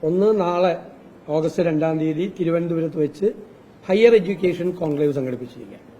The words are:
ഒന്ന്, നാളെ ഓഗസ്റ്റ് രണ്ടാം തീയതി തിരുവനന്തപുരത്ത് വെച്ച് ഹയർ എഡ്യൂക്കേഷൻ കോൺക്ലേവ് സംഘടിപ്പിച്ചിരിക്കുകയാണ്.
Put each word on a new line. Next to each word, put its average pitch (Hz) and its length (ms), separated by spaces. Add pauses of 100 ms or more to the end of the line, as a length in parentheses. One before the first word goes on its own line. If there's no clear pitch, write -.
ഒന്ന്, 196 360
നാളെ 175 360 (520)
ഓഗസ്റ്റ് 160 340
രണ്ടാം 160 360
തീയതി 160 400
തിരുവനന്തപുരത്ത് 165 580
വെച്ച് 151 280 (640)
ഹയർ 226 280
എഡ്യൂക്കേഷൻ 180 560
കോൺക്ലേവ് 151 400
സംഘടിപ്പിച്ചിരിക്കുകയാണ്. 123 880